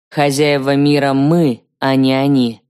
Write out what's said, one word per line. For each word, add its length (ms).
«Хозяева 680
мира 380
мы, 500
а 160
не 180
они. 560